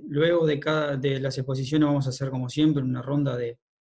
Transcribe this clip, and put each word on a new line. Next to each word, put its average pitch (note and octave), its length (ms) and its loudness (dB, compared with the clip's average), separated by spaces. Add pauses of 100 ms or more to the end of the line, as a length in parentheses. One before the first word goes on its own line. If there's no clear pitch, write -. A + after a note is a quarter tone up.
luego E3 380 4
de D3 140 2
cada, D3+ 360 0
de C3+ 240 0
las C3 200 -4
exposiciones C3+ 480 0
vamos C#3+ 180 2
a C3 40 -2
hacer, C3+ 200 -4
como B2+ 200 -6
siempre, D3 340 2
una B2+ 180 -2
ronda C3+ 340 -2
de, A#2+ 220 -6 (300)